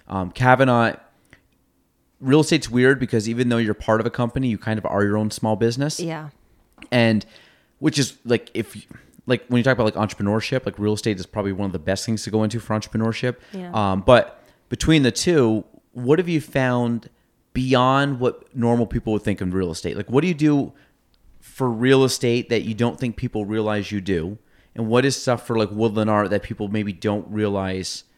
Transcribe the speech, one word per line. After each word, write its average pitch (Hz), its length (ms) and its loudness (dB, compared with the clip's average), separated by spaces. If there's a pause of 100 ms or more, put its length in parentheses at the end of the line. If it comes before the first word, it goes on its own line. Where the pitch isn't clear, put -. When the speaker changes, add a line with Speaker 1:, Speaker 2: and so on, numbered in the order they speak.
Speaker 1:
Um, 92 240 -6
Kavanaugh, 127 640 4 (1300)
real 135 180 4
estate's 147 300 2
weird 127 300 4
because 113 280 -2
even 120 220 0
though 120 80 2
you're 110 160 0
part 110 260 2
of 110 60 -2
a 120 40 -4
company, 127 380 -2
you 110 100 0
kind 110 220 -4
of 98 60 -4
are 101 180 0
your 104 140 0
own 107 140 -2
small 110 240 -2
business. 117 440 -2
Speaker 2:
Yeah. 160 300 -8 (640)
Speaker 1:
And 113 340 2 (540)
which 147 200 0
is, 131 140 -2 (120)
like, 117 280 0
if, - 340 -8 (380)
like, 123 240 -2
when 123 80 2
you 117 60 4
talk 131 140 4
about, 110 160 2
like, 107 160 0
entrepreneurship, 107 560 -2
like, 98 140 -6
real 104 140 0
estate 104 260 -2
is 90 60 -12
probably 101 260 -4
one 98 140 -4
of 95 80 -4
the 87 60 -6
best 95 260 -4
things 113 180 -4
to 101 80 -10
go 110 120 2
into 110 160 -2
for - 200 -6
entrepreneurship. 113 560 -4 (160)
Speaker 2:
Yeah. 180 220 -12
Speaker 1:
Um, 98 320 0
but - 360 6 (280)
between 151 340 2
the 120 80 2
two, 117 540 2 (260)
what 127 280 0
have 180 100 -2
you 165 100 0
found 123 680 -2 (440)
beyond 131 640 2
what - 360 -4
normal 120 320 2
people 113 260 -4
would 104 80 0
think 98 200 -4
of 92 120 -2
real 92 180 -2
estate? 82 260 -6
Like, 101 120 -8
what 127 120 2
do 175 60 2
you 180 60 2
do 147 400 2 (680)
for - 300 -4
real 127 340 4
estate 123 460 0
that 113 140 0
you 113 100 -4
don't 120 260 -2
think 120 180 -4
people 110 280 -4
realize 107 460 -2
you 104 100 -4
do? 92 360 -2 (380)
And 117 120 -4
what 123 180 4
is 135 100 0
stuff 120 320 -4
for, 117 100 -2
like, 107 140 0
Woodland 107 380 0
Art 104 220 2
that 101 120 0
people 104 260 -8
maybe 104 240 -4
don't 104 360 -4
realize 95 760 -4 (140)